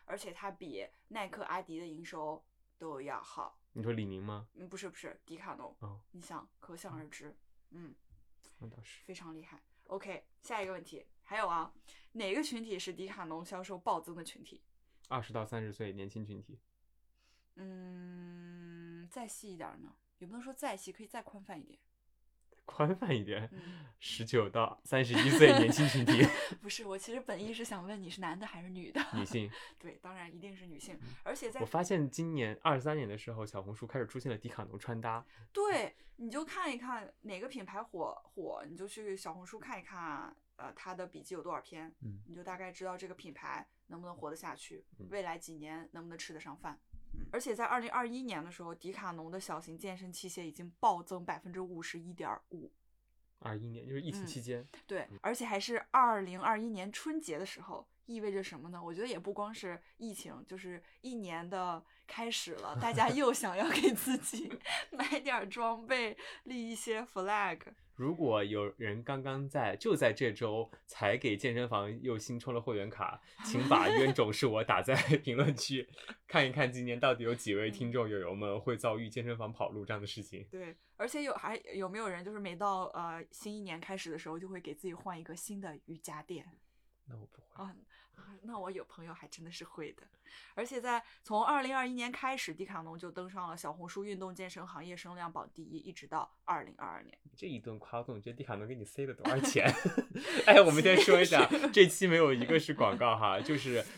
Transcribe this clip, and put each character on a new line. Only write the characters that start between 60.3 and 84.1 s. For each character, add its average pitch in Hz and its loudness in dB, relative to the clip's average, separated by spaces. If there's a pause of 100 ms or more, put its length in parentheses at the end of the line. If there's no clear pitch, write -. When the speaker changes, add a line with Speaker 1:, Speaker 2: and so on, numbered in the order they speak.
Speaker 1:
就 185 -12
是 180 -12 (180)
一 247 -10
年 175 -6
的 180 -4 (220)
开 233 -6
始 226 -4
了， - -6
大 233 0
家 233 6
又 262 4
想 190 -2
要 208 2
给 294 4
自 262 0
己 - -4 (200)
<laughs> - -4
买 277 0
点 240 -2
装 226 -2
备， 240 0 (260)
立 240 -6
一 233 -6
些 220 -2
flag。 196 0 (360)
Speaker 2:
如 139 0
果 120 4
有 104 0
人 113 -4
刚 135 -2
刚 135 -2
在， 113 0
就 220 2
在 123 6
这 123 2
周 110 -2 (160)
才 107 2
给 117 2
健 117 0
身 120 0
房 110 -2
又 123 0
新 120 -4
充 123 -4
了 120 0
会 117 -2
员 101 -2
卡， - -4 (220)
请 - 2
把 98 8
冤 135 6
种 110 4
是 127 2
我 110 2
打 92 6
在 127 4
<laughs> 143 6
评 123 -2
论 139 4
区， 127 -2 (400)
看 143 4
一 - 2
看 127 2
今 123 -4
年 120 -2
到 131 6
底 117 -2
有 117 2
几 107 0
位 107 2
听 113 -2
众 120 2
友 104 0
友 90 -2
们 101 -2
会 120 -2
遭 110 2
遇 113 -4
健 120 -6
身 120 -4
房 110 -4
跑 - -2
路 101 -6
这 110 -2
样 104 -2
的 101 -8
事 104 -8
情。 - -12
Speaker 1:
对， 180 -12 (180)
而 208 -4
且 294 -4
有， 277 -2
还 202 -4 (180)
有 190 -2
没 196 -6
有 226 -2
人 180 -6
就 196 -8
是 214 -8
没 185 -6
到， 190 0
呃， 165 -6 (100)
新 208 -10
一 214 -10
年 180 -8
开 190 -8
始 175 -8
的 151 -6